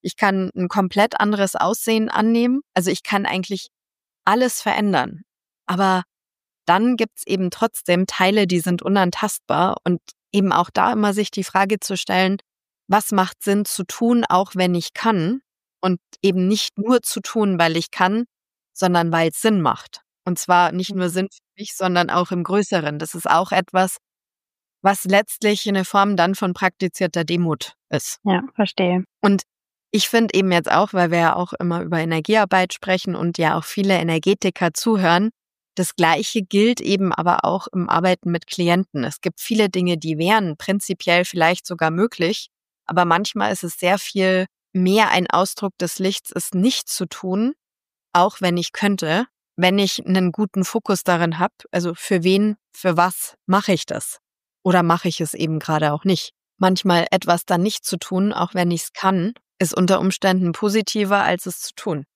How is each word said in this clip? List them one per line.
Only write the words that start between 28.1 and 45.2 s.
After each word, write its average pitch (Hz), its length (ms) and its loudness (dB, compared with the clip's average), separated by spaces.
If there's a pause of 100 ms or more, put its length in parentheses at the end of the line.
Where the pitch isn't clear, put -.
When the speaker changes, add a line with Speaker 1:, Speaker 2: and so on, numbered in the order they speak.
Speaker 2:
Ja, 190 180 2 (120)
verstehe. 185 500 0 (160)
Speaker 1:
Und 202 220 2 (480)
ich - 180 0
finde 226 260 0
eben 190 180 2
jetzt 175 180 0
auch, 202 220 2
weil 175 180 2
wir 170 80 0
ja 165 180 2
auch 175 180 -4
immer 175 280 -2
über 165 160 -2
Energiearbeit 185 720 0
sprechen 185 440 -2
und 170 220 -2
ja 160 200 2
auch 156 60 -6
viele 196 300 0
Energetiker 170 800 0
zuhören, 190 580 2 (440)
das - 220 -4
Gleiche 170 460 0
gilt 214 380 2
eben 190 320 0
aber - 320 0
auch 185 240 0
im 180 200 -2
Arbeiten 180 420 0
mit 170 160 -4
Klienten. 170 580 -2
Es - 160 -8
gibt - 200 -6
viele 214 300 0
Dinge, 180 260 0
die 160 220 -6
wären 180 380 0
prinzipiell 180 680 0
vielleicht 175 420 0
sogar 165 240 -2
möglich, 180 580 -2 (360)
aber 175 200 2
manchmal 202 480 0
ist 180 120 -6
es 170 140 -10
sehr 185 200 0
viel 185 480 0 (280)
mehr 190 360 4
ein 180 200 2